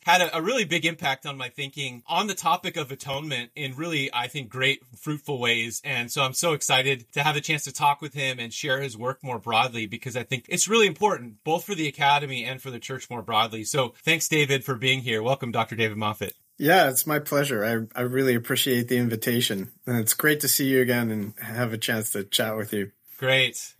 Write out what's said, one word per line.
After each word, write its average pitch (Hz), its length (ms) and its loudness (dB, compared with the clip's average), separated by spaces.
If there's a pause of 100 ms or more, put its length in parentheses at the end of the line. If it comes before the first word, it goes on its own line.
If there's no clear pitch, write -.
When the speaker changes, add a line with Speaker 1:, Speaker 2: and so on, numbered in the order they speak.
Speaker 1:
had 180 160 6
a, 165 160 2
a 165 40 0
really 226 220 0
big 156 220 -2
impact 156 400 -2
on 143 100 -8
my 127 140 -8
thinking 135 580 -10
on 185 200 0
the 196 80 -4
topic 170 420 0
of 147 120 -4
atonement 135 640 -6
in 135 220 -8
really, 147 380 -2
I 120 140 -2
think, 131 200 -10
great, 131 340 0 (140)
fruitful 147 440 -6
ways. 117 440 0
And 123 260 -4
so 139 140 0
I'm 131 100 0
so 170 200 2
excited 131 580 0
to 143 100 -2
have 147 140 2
a 147 60 -2
chance 151 240 -4
to 135 80 -12
talk 143 280 2
with 147 120 -10
him 131 260 -4
and 117 140 -8
share 135 280 -2
his 123 160 -8
work 123 260 -6
more 123 160 -6
broadly, 117 480 0
because 113 280 -10
I 120 80 -4
think 123 240 -6
it's 180 220 0
really 220 180 6
important, 147 560 -2
both 170 220 0
for 202 100 -6
the 156 120 -2 (100)
Academy 143 480 2
and 131 160 -8
for 135 80 -10
the 120 100 -10
church 131 300 -10
more 117 140 -6
broadly. 110 400 0
So 127 400 0
thanks, 160 260 2
David, 139 340 2
for 135 120 -4
being 131 260 2
here. 113 200 -2
Welcome, 123 300 0
Doctor 113 240 -2
David 107 220 0
Moffat. 107 380 -4 (220)
Speaker 2:
Yeah, 160 320 6
it's 127 180 0
my 151 100 0
pleasure. 139 480 0
I, 113 340 -2
I 123 40 0
really 127 320 2
appreciate 123 520 0
the 123 100 2
invitation. 113 720 0 (160)
And 123 100 2
it's 107 160 2
great 151 280 2
to 143 60 0
see 135 200 2
you 131 120 6
again 120 300 4
and 104 320 -2
have 113 320 -4
a 110 40 -6
chance 110 340 -2
to 101 120 -4
chat 110 320 0
with 107 160 -4
you. 101 200 -2 (260)
Speaker 1:
Great. 131 640 0